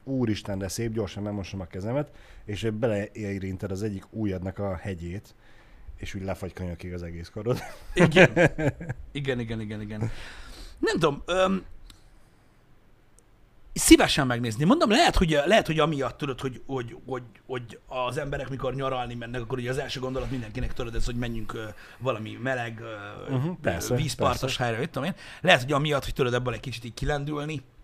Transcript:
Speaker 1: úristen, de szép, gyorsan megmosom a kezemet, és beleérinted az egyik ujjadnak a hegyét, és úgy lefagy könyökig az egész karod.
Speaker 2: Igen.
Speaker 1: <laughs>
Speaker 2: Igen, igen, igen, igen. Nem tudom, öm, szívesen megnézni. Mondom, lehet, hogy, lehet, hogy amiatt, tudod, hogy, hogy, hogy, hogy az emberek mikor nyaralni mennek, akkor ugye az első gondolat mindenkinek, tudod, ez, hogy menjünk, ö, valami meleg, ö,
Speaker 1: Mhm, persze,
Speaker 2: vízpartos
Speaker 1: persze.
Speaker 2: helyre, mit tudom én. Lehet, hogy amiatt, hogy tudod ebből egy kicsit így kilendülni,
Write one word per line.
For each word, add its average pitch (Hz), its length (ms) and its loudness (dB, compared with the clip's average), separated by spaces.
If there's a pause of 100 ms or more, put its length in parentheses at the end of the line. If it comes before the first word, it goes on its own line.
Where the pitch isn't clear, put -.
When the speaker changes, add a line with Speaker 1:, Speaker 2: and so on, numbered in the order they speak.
Speaker 1:
úristen, 110 540 0
de 95 100 -4
szép, 117 260 -4
gyorsan 101 300 -2
megmosom 104 360 -4
a 92 60 -6
kezemet, 117 460 -4 (340)
és 101 220 -4 (120)
beleérinted 101 920 -2
az 98 120 -4
egyik 101 260 -4
ujjadnak 95 500 -2
a 98 160 -2
hegyét, 87 600 -8 (600)
és - 180 -10
úgy 98 100 -6
lefagy 95 300 -6
könyökig 90 400 -8
az 87 100 -8
egész 85 260 -10
karod. 110 300 -2 (340)
Speaker 2:
Igen. 175 360 10 (100)
Speaker 1:
<laughs> 165 120 8 (600)
Speaker 2:
Igen, 135 280 -2
igen, 113 220 -4
igen, 107 200 -8
igen. 107 180 -8 (800)
Nem 427 200 2
tudom, 147 260 4
öm, 185 380 2 (2000)
szívesen 165 540 6
megnézni. 120 380 0
Mondom, 285 240 6
lehet, 247 260 6
hogy, 156 300 4
lehet, 190 220 6
hogy 156 120 2
amiatt, 147 380 0
tudod, 131 220 -6
hogy, 127 260 -6
hogy, 120 400 -6
hogy, 127 180 -6 (220)
hogy 123 420 -8
az 127 300 -2
emberek 139 320 -4
mikor 131 260 -2
nyaralni 127 400 -2
mennek, 120 260 -6
akkor 120 160 -4
ugye 123 120 -4
az 131 80 -2
első 143 220 -6
gondolat 127 320 -4
mindenkinek, 120 420 -4
tudod, 117 220 -4
ez, 113 100 4
hogy 123 100 -2
menjünk, 117 380 -4
ö, 113 120 -6 (320)
valami 110 460 -4
meleg, 120 380 -2
ö, 104 540 -8
Speaker 1:
Mhm, 135 140 2 (120)
persze, 90 340 0
Speaker 2:
vízpartos 123 440 2
Speaker 1:
persze. 131 240 -2
Speaker 2:
helyre, 113 160 0
mit 143 100 -2
tudom 139 180 -4
én. 185 80 -2 (260)
Lehet, 165 200 6
hogy 127 100 -2
amiatt, 147 320 2
hogy - 100 -4
tudod 123 200 4
ebből 123 200 0
egy 110 60 -8
kicsit 117 240 -10
így 117 100 -10
kilendülni, 147 680 -4 (220)